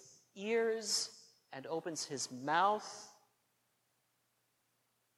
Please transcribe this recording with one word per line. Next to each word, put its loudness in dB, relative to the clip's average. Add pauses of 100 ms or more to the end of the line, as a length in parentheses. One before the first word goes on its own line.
(340)
ears 0 (420)
and -10
opens -4
his -4
mouth. 2 (2000)